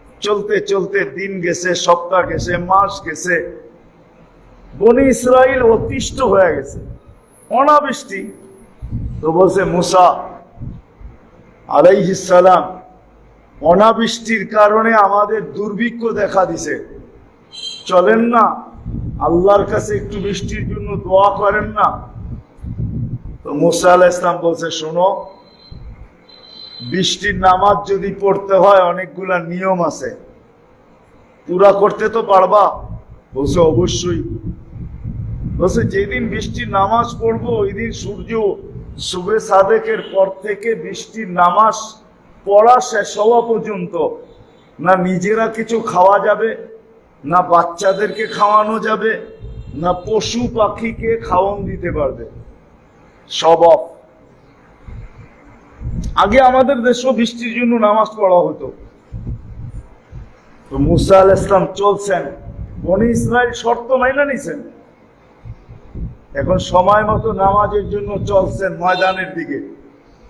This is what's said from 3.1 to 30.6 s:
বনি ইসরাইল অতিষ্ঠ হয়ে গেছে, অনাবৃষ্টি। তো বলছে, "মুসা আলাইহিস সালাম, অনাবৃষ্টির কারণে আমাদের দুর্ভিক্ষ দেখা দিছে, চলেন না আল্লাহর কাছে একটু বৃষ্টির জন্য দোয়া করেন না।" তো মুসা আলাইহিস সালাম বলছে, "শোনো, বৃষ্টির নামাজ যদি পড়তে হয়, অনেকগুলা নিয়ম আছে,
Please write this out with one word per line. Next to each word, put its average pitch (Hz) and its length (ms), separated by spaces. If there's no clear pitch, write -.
বনি 240 280
ইসরাইল 254 560
অতিষ্ঠ - 580
হয়ে 190 340
গেছে, 135 240
অনাবৃষ্টি। 262 840
তো 160 100
বলছে, 185 320
"মুসা 175 680
আলাইহিস 180 600
সালাম, 180 520
অনাবৃষ্টির 220 840
কারণে 220 460
আমাদের 202 600
দুর্ভিক্ষ 220 580
দেখা 196 340
দিছে, 156 560
চলেন 185 340
না 233 440
আল্লাহর 180 460
কাছে 208 300
একটু 202 240
বৃষ্টির 202 500
জন্য 202 280
দোয়া 190 320
করেন 208 340
না।" 214 480
তো 143 100
মুসা 170 400
আলাইহিস 180 220
সালাম 175 220
বলছে, 165 340
"শোনো, 170 540
বৃষ্টির 190 440
নামাজ 185 540
যদি 196 300
পড়তে 196 360
হয়, 190 240
অনেকগুলা 180 600
নিয়ম 175 440
আছে, 131 320